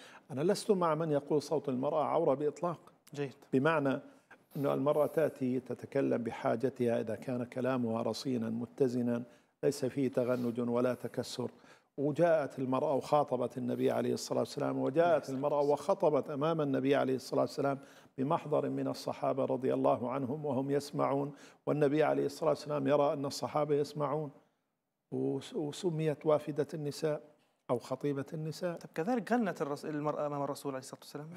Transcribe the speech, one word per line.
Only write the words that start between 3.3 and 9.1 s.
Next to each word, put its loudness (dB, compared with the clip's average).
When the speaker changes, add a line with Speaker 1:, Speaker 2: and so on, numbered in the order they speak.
Speaker 1:
بمعنى 4
أنه 0
المرأة 4
تأتي 0
تتكلم -2
بحاجتها 0
إذا 2
كان -4
كلامها 0
رصينا 0
متزنا 0